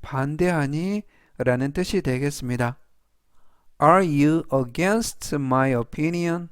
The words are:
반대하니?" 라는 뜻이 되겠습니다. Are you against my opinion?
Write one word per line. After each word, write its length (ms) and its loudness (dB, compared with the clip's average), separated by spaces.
반대하니?" 1000 -2
라는 340 0
뜻이 280 -2
되겠습니다. 800 -2
Are 240 4
you 460 2
against 800 -2
my 400 2
opinion? 760 -2